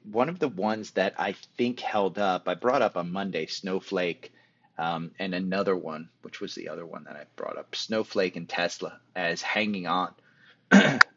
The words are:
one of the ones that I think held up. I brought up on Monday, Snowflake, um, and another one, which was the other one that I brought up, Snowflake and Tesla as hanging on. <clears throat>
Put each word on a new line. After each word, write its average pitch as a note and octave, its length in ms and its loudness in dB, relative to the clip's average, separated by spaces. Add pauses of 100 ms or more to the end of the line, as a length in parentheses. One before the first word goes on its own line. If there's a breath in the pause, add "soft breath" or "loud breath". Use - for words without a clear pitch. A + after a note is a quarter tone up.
one A2+ 240 2
of F3+ 100 -6
the D#3 100 0
ones G#2+ 440 -2
that G2 260 2
I G2 140 0 (260)
think B2 220 0
held G2 360 0
up. F#2+ 320 0
I F2+ 60 0
brought B2 280 2
up G#2 140 2
on F2 160 -4
Monday, F2+ 340 -4
Snowflake, F#2 840 -4 (460 soft breath)
um, E2 400 -4
and F#2+ 160 -4
another F#2+ 420 0
one, D#2+ 320 -8 (140)
which - 180 -16
was - 140 -8
the E2 140 -10
other E2 180 -10
one D#2+ 180 -14
that C#2 120 -16
I D2 80 -16 (100)
brought - 240 -8
up, - 160 -12
Snowflake G2+ 600 -2
and E2+ 120 -8
Tesla F2 520 -4 (160)
as F2 260 -2
hanging G#2 440 -2
on. F2+ 280 0 (560 soft breath)
<clears throat> D#3 300 10 (160)